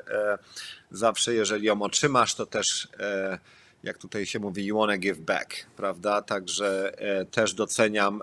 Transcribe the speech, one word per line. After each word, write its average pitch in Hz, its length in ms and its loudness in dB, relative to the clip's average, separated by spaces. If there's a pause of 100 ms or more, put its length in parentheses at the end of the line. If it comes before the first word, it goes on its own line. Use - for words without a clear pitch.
e, 104 300 0 (540)
zawsze, 110 420 2
jeżeli 104 320 2
ją 104 160 4
otrzymasz, 120 540 2
to 110 100 -4
też, - 420 -2 (120)
e, 98 400 -2 (440)
jak 95 140 -8
tutaj 101 280 -6
się 113 140 -4
mówi, 101 260 -4
you 104 120 0
wanna 104 200 4
give 90 220 0
back, 82 340 -2 (220)
prawda? 101 460 0
Także, 95 760 -2
e, 98 280 -2
też 104 280 2
doceniam, 104 680 2